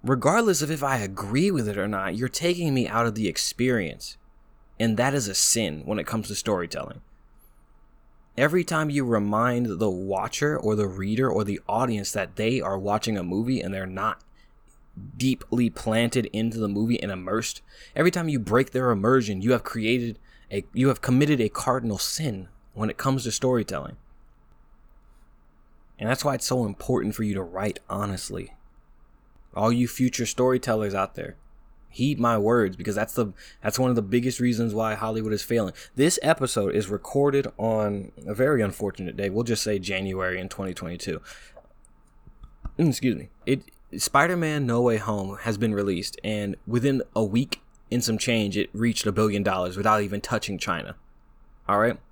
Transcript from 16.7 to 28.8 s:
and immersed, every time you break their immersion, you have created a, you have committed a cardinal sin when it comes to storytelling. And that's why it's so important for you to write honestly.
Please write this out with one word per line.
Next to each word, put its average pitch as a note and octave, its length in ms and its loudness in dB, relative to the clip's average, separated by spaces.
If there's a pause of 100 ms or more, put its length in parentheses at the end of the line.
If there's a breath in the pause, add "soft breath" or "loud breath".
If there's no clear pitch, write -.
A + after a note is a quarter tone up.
and G2+ 100 -4
immersed, F#2+ 500 -4 (340 loud breath)
every E3+ 160 4
time E3+ 160 -2
you D3 100 0
break A#2 340 2
their B2+ 200 2
immersion, G#2+ 500 2
you A#2 120 4
have A#2 100 2
created A2+ 560 -2 (320 soft breath)
a, G2+ 220 -4
you C3 160 4
have B2 120 0
committed C#3 380 4
a A2 100 2
cardinal A#2 480 0
sin G2+ 520 -4 (260)
when G#2+ 160 -2
it - 60 -8
comes C3+ 260 0
to A#2+ 80 -2
storytelling. G#2 680 0 (2000)
And G#2+ 100 -4
that's B2+ 160 -2
why D3 120 0
it's - 100 -6
so B2+ 200 2
important G#2 500 -2
for A2+ 80 -2
you G#2 100 0
to F#2+ 80 -2
write F#2 380 -6 (100)
honestly. G2 640 -6 (1000)